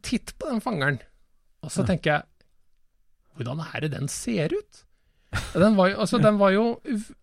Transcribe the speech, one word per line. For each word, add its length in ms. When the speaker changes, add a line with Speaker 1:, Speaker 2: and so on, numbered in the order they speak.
Speaker 1:
titt 360
på 120
den 100
fangeren, 400
og 80
så 100
Speaker 2:
Ja. 60
Speaker 1:
tenker 260
jeg, 100
«Hvordan 240
er 60
det 120
den 160
ser 460
ut?» 280
Den 240
var 140
jo, 100
altså, 220
den 160
var 160
jo 80
v-, 380